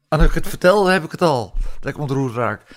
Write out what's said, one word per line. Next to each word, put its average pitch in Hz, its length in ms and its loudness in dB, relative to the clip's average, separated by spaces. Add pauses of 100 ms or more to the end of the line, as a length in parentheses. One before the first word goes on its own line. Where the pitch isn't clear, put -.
En 151 100 0
als 160 80 6
ik - 60 2
het - 140 -2
vertel, 196 380 2
heb 185 180 2
ik 165 80 -12
het - 100 -6
al, 131 320 0 (260)
dat 135 120 -6
ik 135 80 -10
ontroerd 135 360 -4
raak. 107 260 -4 (160)